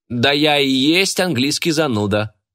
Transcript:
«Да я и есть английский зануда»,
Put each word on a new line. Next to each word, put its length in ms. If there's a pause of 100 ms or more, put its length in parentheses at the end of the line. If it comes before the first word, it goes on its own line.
«Да 240
я 280
и 100
есть 500
английский 520
зануда», 640 (200)